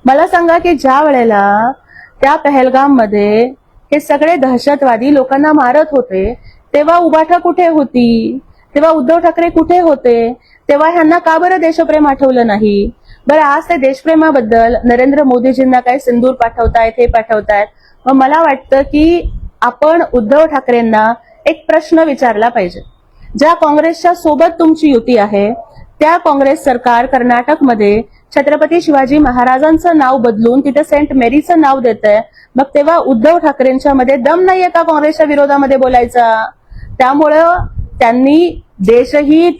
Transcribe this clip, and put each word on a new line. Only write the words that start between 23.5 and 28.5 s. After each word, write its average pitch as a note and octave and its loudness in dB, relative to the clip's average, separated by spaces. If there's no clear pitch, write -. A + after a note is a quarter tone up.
काँग्रेसच्या E4 0
सोबत E4 -2
तुमची D#4+ 0
युती B3 0
आहे, G#3 0
त्या E4 2
काँग्रेस D4 0
सरकार B3 0
कर्नाटकमध्ये A#3+ 0
छत्रपती D4+ 0